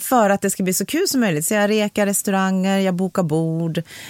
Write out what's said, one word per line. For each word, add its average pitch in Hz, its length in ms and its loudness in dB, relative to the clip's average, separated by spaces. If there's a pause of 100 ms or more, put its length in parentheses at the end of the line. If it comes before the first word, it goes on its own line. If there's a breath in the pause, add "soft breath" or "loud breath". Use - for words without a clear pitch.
för 220 300 4
att 196 120 0
det 196 80 0
ska - 120 -4
bli 185 100 0
så 190 140 -4
kul 339 220 0
som 262 120 0
möjligt. 160 260 0
Så 220 80 -2
jag 208 160 2
rekar 208 360 0
restauranger, 190 720 0
jag 190 160 2
bokar 185 280 -2
bord, 165 560 -2 (320 loud breath)